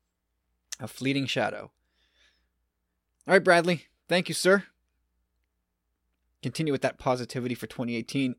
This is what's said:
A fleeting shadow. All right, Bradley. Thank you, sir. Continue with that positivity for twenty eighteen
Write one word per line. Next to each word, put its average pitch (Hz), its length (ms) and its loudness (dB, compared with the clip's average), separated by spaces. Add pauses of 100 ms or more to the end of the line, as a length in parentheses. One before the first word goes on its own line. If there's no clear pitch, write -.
(800)
A 123 80 -12
fleeting 135 380 -4
shadow. 104 460 -4 (1600)
All 156 60 2
right, 190 100 6
Bradley. 170 420 4 (220)
Thank 180 220 0
you, 160 60 -6
sir. 190 300 4 (1800)
Continue 147 300 -2
with 131 80 -2
that 127 160 -2
positivity 123 580 -4
for - 120 -12
twenty 120 280 -6
eighteen 127 440 -2